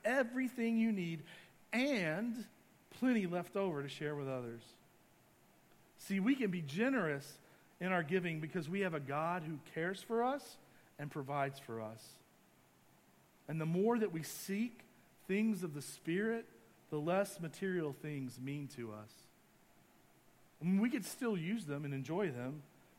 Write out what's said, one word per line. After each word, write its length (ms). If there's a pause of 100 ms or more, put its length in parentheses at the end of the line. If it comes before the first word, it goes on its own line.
everything 720
you 160
need 320 (480)
and 720 (440)
plenty 360
left 300
over 260
to 60
share 260
with 140
others." 340 (1400)
See, 220
we 160
can 160
be 100
generous 800 (400)
in 100
our 140
giving 360
because 280
we 120
have 140
a 60
God 420
who 160 (160)
cares 260
for 220
us 340 (420)
and 120
provides 480
for 220
us. 340 (1300)
And 120
the 60
more 320
that 140
we 100
seek 640 (420)
things 380
of 100
the 80
Spirit, 640 (440)
the 100
less 400
material 520
things 460
mean 300
to 240
us. 340 (1300)
I 40
mean, 160
we 80
could 160
still 320
use 300
them 180
and 80
enjoy 380
them, 320 (360)